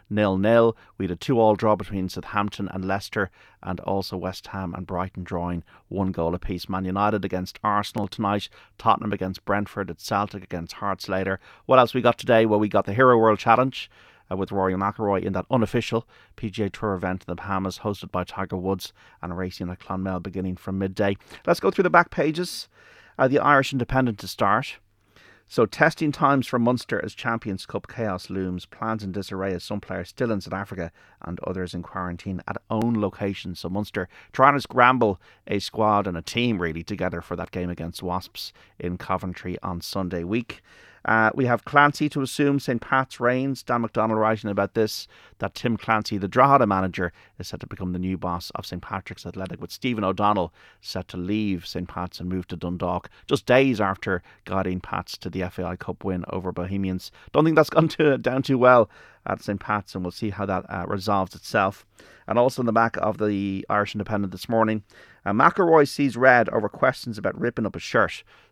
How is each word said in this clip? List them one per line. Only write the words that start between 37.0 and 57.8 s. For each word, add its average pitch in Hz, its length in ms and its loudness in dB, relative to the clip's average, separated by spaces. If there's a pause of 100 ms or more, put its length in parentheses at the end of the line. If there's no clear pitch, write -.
for 87 160 -8
that 82 140 -8
game 90 180 -4
against 87 340 -8
Wasps - 480 -8 (260)
in 90 200 -6
Coventry 90 640 -6
on 90 160 -6
Sunday 90 460 -6
week. 117 360 -4 (440)
Uh, 110 280 4
we 135 120 0
have 120 180 2
Clancy 147 460 4
to 143 120 -4
assume 139 380 0
Saint - 220 -2
Pat's - 360 0
reigns. 127 460 0
Dan 120 180 0
McDonnell 110 380 0
writing 110 300 0
about 101 240 0
this, - 340 0 (300)
that - 180 -8
Tim 117 220 -2
Clancy, 110 400 0
the 95 100 -2
Drogheda 127 400 6
manager, 95 460 0 (260)
is 90 80 -12
set - 140 -10
to - 60 -12
become 90 260 -6
the 90 60 -4
new 92 180 -2
boss 87 380 -6
of - 100 -8
Saint 90 160 -10
Patrick's - 440 -10
Athletic, 95 360 -10
with 87 100 -10
Stephen 113 320 -2
O'Donnell 95 500 2 (280)
set - 260 -10
to - 80 -16
leave 95 500 -2
Saint 87 220 -8
Pat's - 320 -10
and 87 80 -8
move 90 200 -4
to 87 100 -10
Dundalk, 90 520 -4 (160)
just - 200 0
days 127 340 6
after 98 420 0 (220)
guiding 92 380 -2
Pats - 380 -6
to - 100 -10
the 90 140 -4
F 87 160 -8
A 90 60 -4
I 87 120 -6
Cup - 260 -10
win 92 240 -4
over 92 240 -6
Bohemians. 92 580 -4 (220)
Don't 151 140 4
think 160 100 4
that's 151 140 6
gone 160 180 4